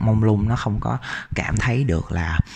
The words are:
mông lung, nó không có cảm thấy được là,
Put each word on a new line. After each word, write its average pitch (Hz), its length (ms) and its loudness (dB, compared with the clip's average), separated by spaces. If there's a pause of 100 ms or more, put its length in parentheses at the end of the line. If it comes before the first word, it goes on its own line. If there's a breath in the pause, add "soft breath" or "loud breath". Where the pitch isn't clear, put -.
mông 110 180 4
lung, 107 260 4
nó 117 60 2
không 110 240 -2
có 117 180 -2 (380 loud breath)
cảm - 220 0
thấy 120 260 2
được 85 280 0
là, 82 280 -2 (160 loud breath)